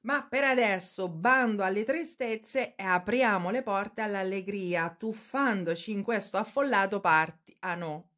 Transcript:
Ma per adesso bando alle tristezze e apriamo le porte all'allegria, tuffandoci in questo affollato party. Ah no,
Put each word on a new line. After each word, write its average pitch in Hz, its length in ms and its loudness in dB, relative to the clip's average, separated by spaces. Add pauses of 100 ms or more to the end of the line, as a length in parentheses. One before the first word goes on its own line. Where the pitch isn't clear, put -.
Ma 277 260 -2
per 277 180 0
adesso 208 640 2
bando 214 560 4
alle 196 180 0
tristezze 240 920 -4
e 196 80 -8
apriamo 190 640 2
le 254 120 -2
porte 208 380 -4
all'allegria, 190 960 -2
tuffandoci 214 960 -2
in 202 140 -4
questo 208 320 -2
affollato 208 640 0
party. 160 580 2
Ah 180 160 -6
no, 165 440 -8